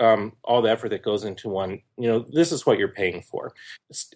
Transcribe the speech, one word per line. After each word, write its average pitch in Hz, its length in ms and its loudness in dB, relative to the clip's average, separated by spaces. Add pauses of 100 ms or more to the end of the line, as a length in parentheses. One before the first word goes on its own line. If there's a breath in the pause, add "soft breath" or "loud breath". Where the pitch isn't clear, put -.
um, 110 320 4 (100)
all 120 180 2
the 113 80 4
effort 110 200 0
that 98 120 -4
goes 104 220 -2
into 101 240 -8
one, 95 340 -4 (160)
you 120 120 -2
know, 117 200 0
this 165 220 2
is 139 140 -4
what 117 120 4
you're 98 120 0
paying 90 320 -4
for. - 320 -10 (360 loud breath)
S-, - 260 -6